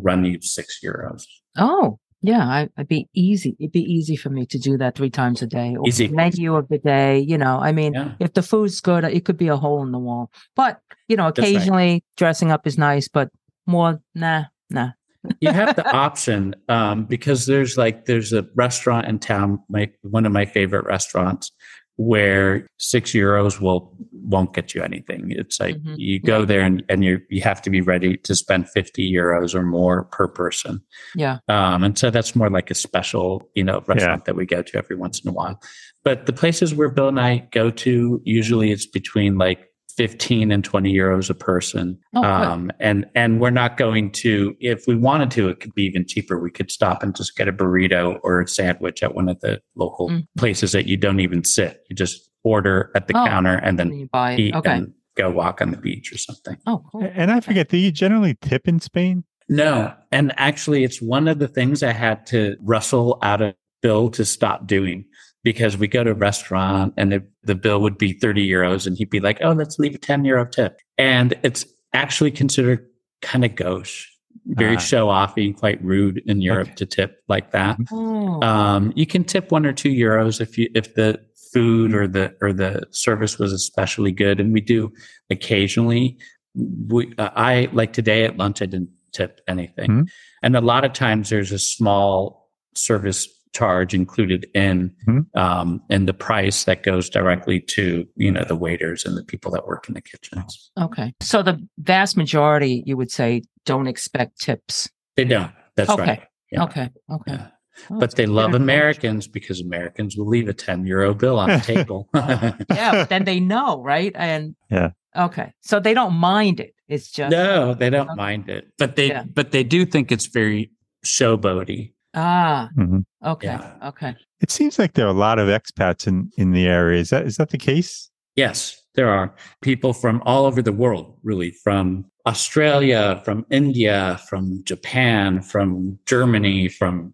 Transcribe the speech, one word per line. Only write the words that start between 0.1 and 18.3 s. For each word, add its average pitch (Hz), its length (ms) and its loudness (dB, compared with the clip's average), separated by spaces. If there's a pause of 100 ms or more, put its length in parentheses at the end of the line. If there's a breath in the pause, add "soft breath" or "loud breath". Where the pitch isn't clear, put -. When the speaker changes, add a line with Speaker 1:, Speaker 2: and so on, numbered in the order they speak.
Speaker 1:
you 90 160 -2
six - 420 -10
euros. - 380 -10 (340)
Speaker 2:
Oh, 233 440 2 (240)
yeah. 208 240 4
I, 143 300 0
I'd 143 100 -8
be 156 260 -2
easy. 185 460 0
It'd 156 120 -8
be 170 120 0
easy 160 320 -2
for 135 160 -8
me 127 160 -4
to 139 100 -6
do 135 200 0
that 123 180 -2
three 135 160 -2
times 123 320 -2
a 117 40 -6
day. 120 320 -4
Or - 80 0
Speaker 1:
Easy. 113 200 2
Speaker 2:
menu 165 480 0
of 143 120 -2
the 147 120 -2
day, 139 400 4
you 156 180 0
know, 131 240 0
I 143 100 0
mean, 151 220 0
Speaker 1:
Yeah. 139 260 -6
Speaker 2:
if 175 140 -2
the 185 80 2
food's 208 400 0
good, 175 240 2
it 175 180 -2
could 170 140 -2
be 170 120 0
a 143 60 2
hole 147 280 -2
in 127 80 -6
the 123 80 -4
wall. 120 320 -6 (240 soft breath)
But, 262 260 0 (260)
you 226 80 4
know, 185 100 2
Speaker 1:
That's 156 140 0
right. 220 160 4
Speaker 2:
occasionally 180 480 2 (140)
dressing 165 340 2
up 151 140 0
is 143 120 -2
nice, 147 300 2
but 139 220 0 (380)
more, 170 340 2 (140)
nah, 160 300 -2 (260)
nah. 123 180 -4 (520)
Speaker 1:
You 277 100 4
have 214 240 2
the - 160 -2
Speaker 2:
<laughs> 139 160 2
Speaker 1:
option, 98 480 -4 (140)
um, 110 360 0
because 120 400 -2
there's, 135 320 0
like, 113 280 0
there's 113 280 0